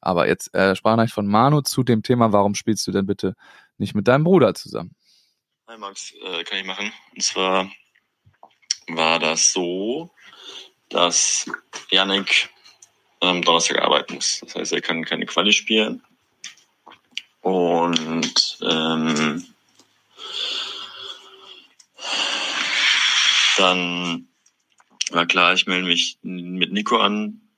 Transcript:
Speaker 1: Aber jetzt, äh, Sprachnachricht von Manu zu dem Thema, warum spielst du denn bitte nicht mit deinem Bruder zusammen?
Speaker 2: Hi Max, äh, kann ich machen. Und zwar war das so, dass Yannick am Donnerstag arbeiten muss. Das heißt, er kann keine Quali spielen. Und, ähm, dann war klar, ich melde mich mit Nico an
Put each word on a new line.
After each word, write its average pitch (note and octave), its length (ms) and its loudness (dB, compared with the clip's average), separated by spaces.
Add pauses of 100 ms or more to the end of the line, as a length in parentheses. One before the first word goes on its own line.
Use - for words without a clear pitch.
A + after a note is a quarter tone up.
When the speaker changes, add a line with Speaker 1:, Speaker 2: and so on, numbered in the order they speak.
Speaker 1:
Aber F2 260 2
jetzt, - 260 -2
äh, F#2+ 220 4
Sprachnachricht A2+ 400 2
von G#2 120 -2
Manu B2+ 340 4
zu - 220 -4
dem A#2+ 200 2
Thema, A#2+ 300 4
warum G2+ 220 4
spielst - 300 -2
du - 60 -6
denn G2 140 2
bitte G2 300 -2 (420)
nicht G#2 180 -4
mit G#2 140 0
deinem C#3+ 160 6
Bruder D#3 280 6
zusammen? - 400 -10 (760)
Speaker 2:
Hi A2+ 80 -18
Max, G2+ 340 -14 (100)
äh, F2 220 -8
kann G2 160 -8
ich F#2+ 60 -10
machen. G2+ 260 -8 (240)
Und - 80 -6
zwar F#2+ 480 0 (1200)
war E2 300 0
das D#2+ 340 2
so, G2+ 580 -4 (800)
dass - 600 0 (400)
Yannick G2 600 2 (720)
am F2+ 200 2
Donnerstag E2 400 2
arbeiten - 340 0
muss. - 280 -4
Das - 120 -16
heißt, D#2+ 180 -6
er E2+ 80 -2
kann E2 240 -6
keine - 200 -6
Quali D3 280 2
spielen. A2+ 500 0 (1400)
Und, E2+ 1200 0
ähm, D#2+ 840 -2 (4000)
dann F2 720 0 (840)
war E2+ 140 2
klar, F2 280 2
ich - 140 0
melde F#2 200 0
mich F2 340 -2
mit F2+ 500 -6
Nico G#2+ 260 0
an G#2 440 0 (160)